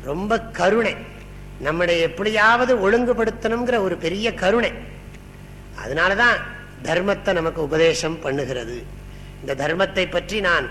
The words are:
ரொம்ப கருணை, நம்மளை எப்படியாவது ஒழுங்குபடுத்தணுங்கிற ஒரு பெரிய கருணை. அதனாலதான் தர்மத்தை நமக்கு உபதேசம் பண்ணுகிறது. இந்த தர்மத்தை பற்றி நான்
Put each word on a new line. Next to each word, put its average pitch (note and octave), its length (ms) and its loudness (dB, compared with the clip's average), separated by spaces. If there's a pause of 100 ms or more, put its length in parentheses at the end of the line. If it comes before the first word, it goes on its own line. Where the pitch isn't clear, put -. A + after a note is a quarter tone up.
ரொம்ப G#3 380 -2 (100)
கருணை, G3 440 2 (680)
நம்மளை E3+ 380 2
எப்படியாவது A3 800 4
ஒழுங்குபடுத்தணுங்கிற A#3 960 2
ஒரு F#3 180 0
பெரிய F3+ 360 -2
கருணை. G3+ 380 2 (1040)
அதனாலதான் F#3 600 2 (460)
தர்மத்தை F#3 500 0
நமக்கு E3 280 0
உபதேசம் D#3+ 600 2
பண்ணுகிறது. B2+ 560 -4 (640)
இந்த C#3 160 -6
தர்மத்தை F#3 540 0
பற்றி F3 320 -2
நான் E3 300 4